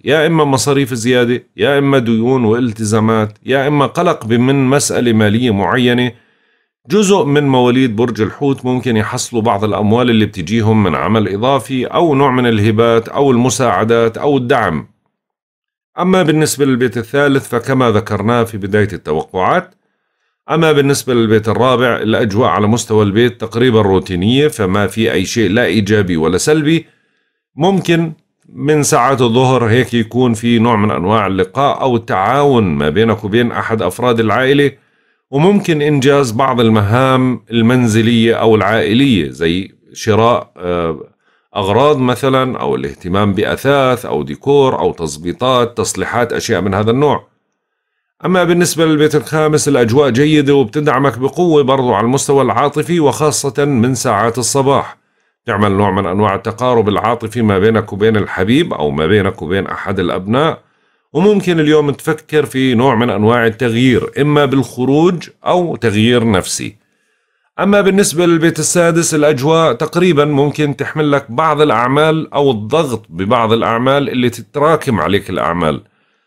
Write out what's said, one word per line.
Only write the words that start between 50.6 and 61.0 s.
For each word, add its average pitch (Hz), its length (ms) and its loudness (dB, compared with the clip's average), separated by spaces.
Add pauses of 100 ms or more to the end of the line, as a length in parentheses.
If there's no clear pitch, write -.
بقوة 147 460 0
برضو 127 300 2
على 104 120 0
المستوى 135 360 2
العاطفي، 139 580 0
وخاصة 143 640 0
من 131 300 2
ساعات 113 420 -2
الصباح. 131 640 -2 (460)
تعمل 104 260 0
نوع 98 200 0
من 95 140 -2
أنواع 98 300 0
التقارب 110 540 -2
العاطفي 110 520 -2
ما 101 180 2
بينك 107 340 0
وبين 107 240 0
الحبيب 107 560 0
أو 76 180 -4
ما 78 160 -2
بينك 95 340 0
وبين 87 260 -4
أحد 95 320 -6
الأبناء، 104 640 -2 (520)